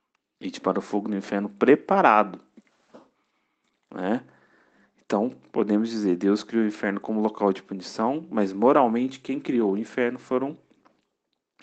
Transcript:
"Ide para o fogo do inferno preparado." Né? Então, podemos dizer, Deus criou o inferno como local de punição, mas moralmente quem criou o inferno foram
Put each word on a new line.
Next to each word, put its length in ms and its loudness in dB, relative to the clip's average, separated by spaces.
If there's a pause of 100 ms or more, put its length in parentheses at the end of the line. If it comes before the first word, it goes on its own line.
(400)
"Ide 220 -12
para 180 -2
o 20 -4
fogo 280 -4
do 80 -4
inferno 320 -4
preparado." 920 4 (1500)
Né? 320 -4 (840)
Então, 240 0 (220)
podemos 380 0
dizer, 260 0
Deus 280 2
criou 200 0
o 40 2
inferno 320 -4
como 220 -4
local 300 2
de 120 -4
punição, 640 -6
mas 240 -2
moralmente 680 2
quem 200 -6
criou 340 0
o 40 -2
inferno 420 -4
foram 380 -4 (1040)